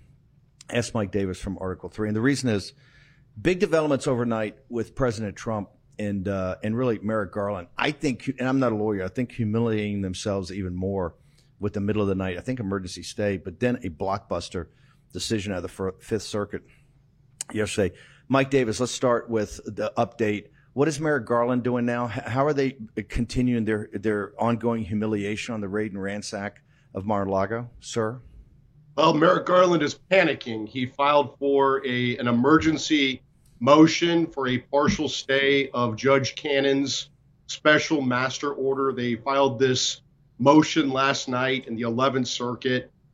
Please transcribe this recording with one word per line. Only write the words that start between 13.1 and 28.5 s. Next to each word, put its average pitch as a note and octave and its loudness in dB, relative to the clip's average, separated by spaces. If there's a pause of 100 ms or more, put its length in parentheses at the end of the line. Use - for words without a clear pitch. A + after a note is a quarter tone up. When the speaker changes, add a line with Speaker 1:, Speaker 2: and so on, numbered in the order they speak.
Speaker 1:
but F2 -10
then B2 0
a F#2 -4
blockbuster F#2+ -6 (440)
decision G2+ -4
out F2+ -4
of F2 -8
the F#2 -8
fir-, F#2+ -6
Fifth G#2+ -6
Circuit G#2 -8 (880)
yesterday. G#2 0 (340)
Mike C3+ 2
Davis, B2+ 2
let's B2 -2
start A#2+ 0
with A2 -2
the G#2 -6
update. G#2+ -2 (260)
What C#3+ 2
is C#3+ -4
Merrick D3 -2
Garland A#2+ 2
doing B2 0
now? A#2+ 0
H-, A2+ -6
how C3 0
are D3+ 2
they C3+ 0 (320)
continuing A#2+ 0
their, G#2+ -2
their G#2 -2
ongoing A2+ 0
humiliation G#2+ -2
on G#2+ -6
the G2+ -6
raid G#2+ -4
and G2 -8
ransack G2+ -8 (320)
of F#2+ -6
Mar-a-Lago, G2+ 0 (120)
sir? A#2 -4 (760)